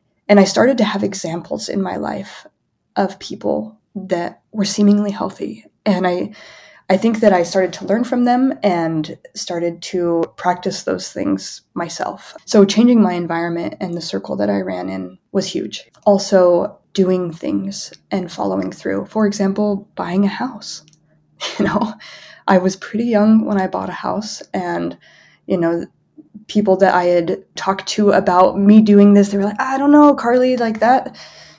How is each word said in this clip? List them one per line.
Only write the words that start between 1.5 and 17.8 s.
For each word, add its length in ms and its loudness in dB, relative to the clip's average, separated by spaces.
in 120 -4
my 160 -6
life 480 -10
of 240 -4
people 580 -6
that 460 -8
were 140 -4
seemingly 460 2
healthy. 540 -10
And 220 0
I, 260 -4
I 80 2
think 240 0
that 120 6
I 100 2
started 300 -2
to 120 -12
learn 180 0
from 220 -2
them 360 2
and 560 -2
started 500 -6
to 420 -2
practice 480 -4
those 280 -6
things 500 -6
myself. 640 -8
So 200 6
changing 360 4
my 120 2
environment 640 -4
and 160 -8
the 60 -8
circle 340 -8
that 140 -2
I 120 0
ran 280 -8
in 280 -10
was 160 -2
huge. 420 -8
Also, 720 2
doing 380 0
things 640 -8